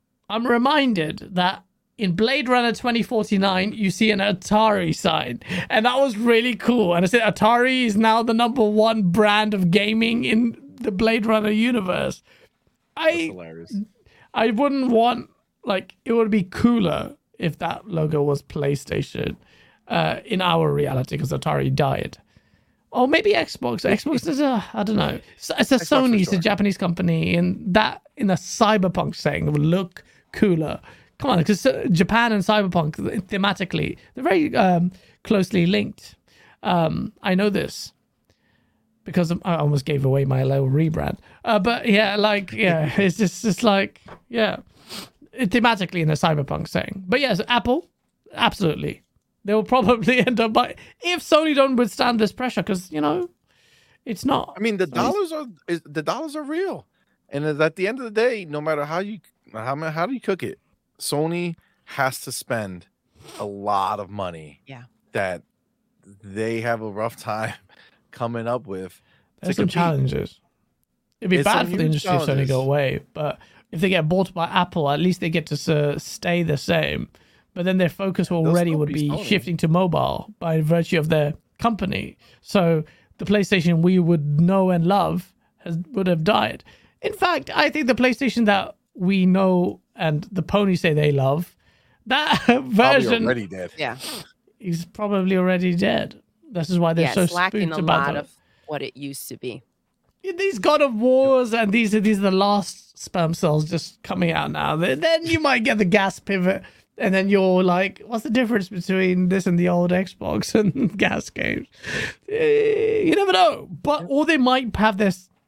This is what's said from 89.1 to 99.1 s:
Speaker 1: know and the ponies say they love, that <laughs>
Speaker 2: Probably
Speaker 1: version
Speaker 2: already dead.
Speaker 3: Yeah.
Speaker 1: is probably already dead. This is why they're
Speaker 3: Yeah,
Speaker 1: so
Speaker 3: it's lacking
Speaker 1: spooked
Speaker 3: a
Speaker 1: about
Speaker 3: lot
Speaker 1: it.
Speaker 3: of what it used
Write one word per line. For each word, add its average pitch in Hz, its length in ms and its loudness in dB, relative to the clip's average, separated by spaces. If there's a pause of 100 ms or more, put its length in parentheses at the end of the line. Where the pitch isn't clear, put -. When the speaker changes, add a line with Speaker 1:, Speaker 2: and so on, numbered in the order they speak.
Speaker 1:
know 185 540 2 (160)
and 160 360 -2
the 180 100 -4
ponies 196 380 0
say 165 140 0
they 147 180 2
love, 139 420 -2 (520)
that 294 360 0
<laughs> - 20 -14
Speaker 2:
Probably 254 300 2
Speaker 1:
version 247 500 4
Speaker 2:
already 117 220 -2
dead. 90 320 -10
Speaker 3:
Yeah. 131 180 -6 (640)
Speaker 1:
is 170 260 -6
probably 196 500 -2
already 180 380 2
dead. - 460 -2 (300)
This 170 200 -6
is 180 80 2
why 165 160 2
they're 165 120 2
Speaker 3:
Yeah, 123 60 0
Speaker 1:
so 185 100 2
Speaker 3:
it's 170 100 2
lacking 180 360 0
Speaker 1:
spooked 160 120 -4
Speaker 3:
a 165 40 -2
Speaker 1:
about 160 240 2
Speaker 3:
lot 143 80 -4
Speaker 1:
it. - 40 -4
Speaker 3:
of - 100 -12 (360)
what 147 160 -6
it - 140 -10
used 139 320 -12